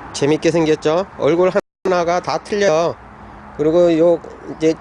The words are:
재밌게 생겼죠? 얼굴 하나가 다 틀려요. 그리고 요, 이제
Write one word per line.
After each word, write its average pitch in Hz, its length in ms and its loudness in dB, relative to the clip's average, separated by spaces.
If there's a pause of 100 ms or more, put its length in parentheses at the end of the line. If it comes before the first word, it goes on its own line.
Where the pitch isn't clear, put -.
(120)
재밌게 151 400 0
생겼죠? 160 560 0 (100)
얼굴 170 340 2 (340)
하나가 175 340 0
다 151 200 -4
틀려요. 170 560 0 (600)
그리고 165 420 2
요, 165 240 2 (360)
이제 160 240 0